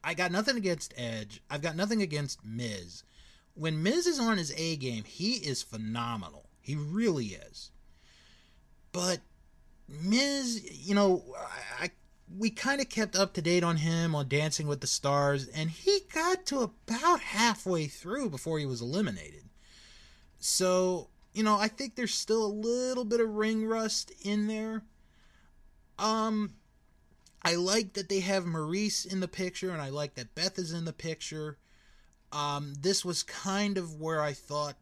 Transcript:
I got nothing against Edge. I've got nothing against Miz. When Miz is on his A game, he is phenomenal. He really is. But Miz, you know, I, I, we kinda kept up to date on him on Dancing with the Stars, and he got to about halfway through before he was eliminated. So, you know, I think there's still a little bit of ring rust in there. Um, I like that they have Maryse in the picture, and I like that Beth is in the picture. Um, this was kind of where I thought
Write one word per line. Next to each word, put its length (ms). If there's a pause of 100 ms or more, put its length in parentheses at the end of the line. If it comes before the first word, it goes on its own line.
I 120
got 180
nothing 240
against 400
Edge. 520
I've 140
got 140
nothing 260
against 420
Miz. 600 (500)
When 260
Miz 280
is 100
on 200
his 180
A 200
game, 280
he 300
is 280
phenomenal. 840 (120)
He 140
really 520
is. 440 (1200)
But 300 (680)
Miz, 840
you 220
know, 300 (120)
I, 480
I, 60 (460)
we 140
kinda 340
kept 300
up 200
to 80
date 200
on 140
him 380
on 140
Dancing 380
with 140
the 80
Stars, 600
and 220
he 300 (120)
got 340
to 140
about 600
halfway 680
through 440
before 280
he 80
was 140
eliminated. 600 (960)
So, 680 (240)
you 100
know, 140
I 120
think 280
there's 180
still 300
a 20
little 600
bit 120
of 120
ring 360
rust 460 (100)
in 240
there. 360 (1160)
Um, 560 (880)
I 120
like 400
that 160
they 100
have 240
Maryse 680
in 100
the 80
picture, 420
and 100
I 80
like 260
that 200
Beth 240
is 140
in 120
the 80
picture. 640 (720)
Um, 480
this 260
was 180
kind 560
of 220
where 200
I 140
thought 480